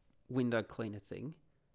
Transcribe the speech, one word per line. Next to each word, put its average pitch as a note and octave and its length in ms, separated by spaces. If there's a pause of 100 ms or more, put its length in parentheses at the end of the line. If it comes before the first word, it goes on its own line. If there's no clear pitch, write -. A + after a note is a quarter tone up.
(300)
window A#2+ 340
cleaner G#2+ 360
thing. B2+ 340 (420)